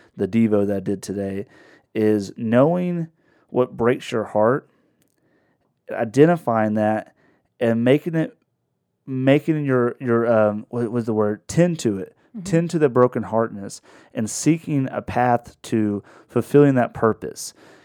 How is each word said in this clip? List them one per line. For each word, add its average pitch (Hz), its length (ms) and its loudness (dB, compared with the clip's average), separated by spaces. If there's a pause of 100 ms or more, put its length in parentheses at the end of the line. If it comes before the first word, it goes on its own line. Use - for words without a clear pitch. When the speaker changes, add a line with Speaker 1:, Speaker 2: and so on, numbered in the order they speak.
(180)
Speaker 1:
the 101 100 -2
Devo 104 400 2
that 101 80 -2
I 98 60 -4
did 95 200 -6
today 98 440 -8 (480)
is 107 420 0
knowing 165 720 0 (400)
what 123 300 -2
breaks 123 340 -2
your 113 140 -4
heart, 113 420 0 (1200)
identifying 113 840 2
that, 107 400 -2 (440)
and 117 240 0
making 147 320 2
it, 160 220 -4 (680)
making 139 600 0
your, 127 340 0
your, 117 320 2
um, 107 380 2
what 120 220 -4
was 120 140 -2
the 117 80 -4
word? 107 340 -2
Tend 170 320 0
to 104 180 -2
it. - 180 -12 (200)
Speaker 2:
Mm-hmm. 202 80 -14
Speaker 1:
Tend 170 280 -2
to 175 80 -2
the 147 100 4
brokenheartedness 113 920 -2 (320)
and 110 160 -4
seeking 151 640 -2
a 120 100 -6
path - 640 -2
to 104 400 -2 (240)
fulfilling 139 480 4
that 120 180 0
purpose. - 600 -4 (320)